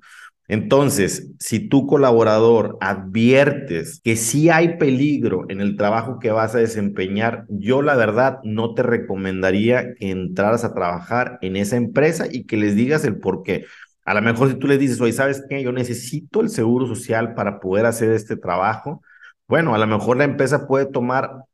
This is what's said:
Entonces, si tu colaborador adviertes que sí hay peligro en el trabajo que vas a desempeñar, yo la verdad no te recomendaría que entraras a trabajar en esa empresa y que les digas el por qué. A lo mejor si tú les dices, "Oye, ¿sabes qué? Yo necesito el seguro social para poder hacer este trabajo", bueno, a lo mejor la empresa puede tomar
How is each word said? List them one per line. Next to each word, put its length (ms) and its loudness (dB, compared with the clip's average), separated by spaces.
Entonces, 920 0
si 300 -4
tu 180 4
colaborador 960 4
adviertes 1200 0
que 140 0
sí 340 2
hay 280 2
peligro 720 0
en 120 -8
el 160 -2
trabajo 420 -2
que 140 -2
vas 240 0
a 20 2
desempeñar, 920 -2
yo 340 0
la 120 2
verdad 480 2
no 320 -4
te 80 0
recomendaría 1120 0
que 160 -8
entraras 540 0
a 100 -6
trabajar 640 -4
en 140 -6
esa 220 -2
empresa 520 0
y 180 -10
que 100 -4
les 180 2
digas 300 2
el 140 -2
por 260 -10
qué. 200 -4
A 80 -2
lo 100 2
mejor 260 2
si 80 -4
tú 100 -4
les 140 4
dices, 200 0
"Oye, 120 2
¿sabes 360 -2
qué? 140 -6
Yo 80 -4
necesito 680 -6
el 80 0
seguro 400 0
social 460 -4
para 260 -4
poder 260 0
hacer 240 0
este 260 -2
trabajo", 680 -4
bueno, 260 2
a 60 2
lo 80 2
mejor 300 0
la 80 2
empresa 420 0
puede 200 0
tomar 440 -2